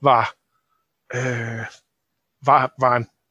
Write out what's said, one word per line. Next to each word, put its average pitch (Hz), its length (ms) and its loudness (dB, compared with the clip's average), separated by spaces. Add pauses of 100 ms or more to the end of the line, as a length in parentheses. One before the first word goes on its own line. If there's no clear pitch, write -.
var, 120 320 2 (800)
øh, 117 500 -8 (800)
var, 131 360 2
var 127 180 2
en, 117 100 -4 (240)